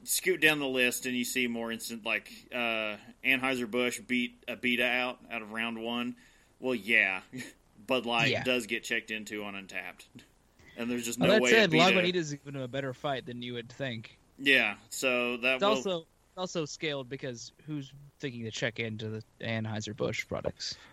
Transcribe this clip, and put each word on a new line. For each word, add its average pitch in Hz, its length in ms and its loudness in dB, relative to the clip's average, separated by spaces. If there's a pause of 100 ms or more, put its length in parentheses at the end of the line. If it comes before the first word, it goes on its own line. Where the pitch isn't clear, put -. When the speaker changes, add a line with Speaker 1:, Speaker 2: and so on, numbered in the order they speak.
Speaker 1:
scoot 180 360 0
down 156 200 6
the 139 60 -2
list 127 400 2
and 127 80 -2
you 123 100 0
see 123 220 0
more 117 240 -4
instant, 113 340 -8
like, 110 280 -2 (200)
uh, 113 440 -2 (280)
Anheuser-Busch 123 760 0
beat 123 460 -2
Abita 120 420 0
out, 123 300 0 (120)
out 113 120 -8
of 104 100 -12
round 113 300 -4
one. 120 340 -4 (420)
Well, 127 160 0
yeah, 101 460 4 (120)
<laughs> - 540 -14
Bud 123 200 0
Light 117 240 2
Speaker 2:
Yeah. 113 140 0
Speaker 1:
does 127 220 0
get 113 160 -2
checked 117 280 -2
into 107 340 -6
on 101 100 -8
Untappd. 92 500 -10 (760)
And 117 120 -2
there's 120 140 -2
just 117 160 -4
Speaker 2:
Well, 165 80 6
Speaker 1:
no 196 60 8
Speaker 2:
that 220 80 6
Speaker 1:
way - 80 6
Speaker 2:
said, 220 200 8
Speaker 1:
Abita 165 220 8
Speaker 2:
Lagunitas 180 240 4
is 151 180 -2
even 139 220 -12
a 131 100 -6
better 131 280 -4
fight 135 320 -4
than 120 160 -10
you 120 120 -8
would 117 160 -8
think. 117 480 -8 (200)
Speaker 1:
Yeah, 123 380 6 (120)
so 123 480 0
that 127 200 2
Speaker 2:
It's 131 60 0
Speaker 1:
will 202 80 6
Speaker 2:
also, 180 360 0 (300)
also 180 280 -2
scaled 139 460 -6
because 127 420 -8 (140)
who's 143 260 -8 (280)
thinking 120 240 -6
to 110 60 -4
check 117 300 -4
into 110 300 -4
the 110 120 -6 (200)
Anheuser-Busch 110 840 -2
products? - 480 -6 (160)